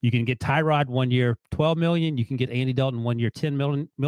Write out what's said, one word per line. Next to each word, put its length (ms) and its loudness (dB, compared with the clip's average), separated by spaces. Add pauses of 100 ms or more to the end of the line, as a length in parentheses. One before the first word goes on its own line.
You 80 2
can 140 2
get 140 -2
Tyrod 480 2
one 240 0
year, 260 2 (140)
twelve 260 0
million. 400 0
You 80 0
can 140 -6
get 100 -2
Andy 240 -2
Dalton 300 -2
one 160 -2
year, 100 0
ten 280 -4
million, 340 -2 (180)